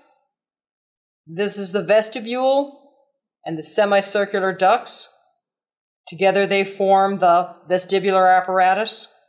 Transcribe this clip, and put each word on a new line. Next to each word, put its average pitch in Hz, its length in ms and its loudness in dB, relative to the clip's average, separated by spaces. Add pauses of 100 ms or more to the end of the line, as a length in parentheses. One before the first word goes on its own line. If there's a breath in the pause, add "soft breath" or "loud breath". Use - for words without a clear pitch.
(1300)
This 196 320 -4
is 185 140 -4
the 196 100 -2
vestibule 247 960 0 (640)
and 160 140 -8
the 156 40 -10
semicircular 202 880 0
ducts. 190 600 0 (960)
Together 190 380 0
they 196 180 0
form 196 540 0
the 175 360 2 (140)
vestibular 185 680 2
apparatus. 185 760 0 (160)